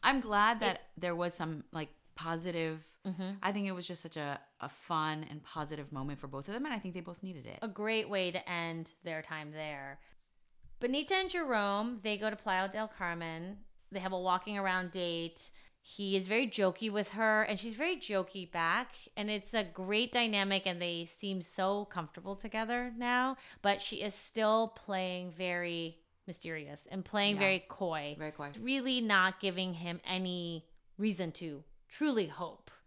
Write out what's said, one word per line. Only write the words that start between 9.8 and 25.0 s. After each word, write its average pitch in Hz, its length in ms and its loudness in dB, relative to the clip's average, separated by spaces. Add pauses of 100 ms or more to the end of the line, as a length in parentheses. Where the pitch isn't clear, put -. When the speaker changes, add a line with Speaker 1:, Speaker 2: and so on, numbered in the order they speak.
Speaker 2:
Benita 285 380 2
and 381 140 4
Jerome, 226 720 2
they 208 160 0
go 214 120 0
to 214 60 -6
Playa 190 320 2
del 214 200 -2
Carmen. 170 680 -4 (340)
They 196 100 -4
have 190 120 -2
a 185 80 -2
walking 185 380 2
around 185 340 2
date. 170 580 -2 (320)
He 196 340 -2
is 185 100 2
very 226 220 4
jokey 196 440 2
with 202 200 0
her, 214 320 6
and 208 140 0
she's 226 160 -4
very 320 220 0
jokey 190 540 -2
back. 175 440 2 (220)
And 208 140 0
it's 208 240 -2
a 214 100 4
great 202 480 0
dynamic, 196 540 4
and 175 140 0
they 170 260 -2
seem 190 360 -4
so 196 440 0
comfortable 185 500 -6
together 226 600 -2
now. 247 380 2 (260)
But 202 180 4
she - 220 -4
is 202 120 -2
still 220 640 4
playing 185 560 -2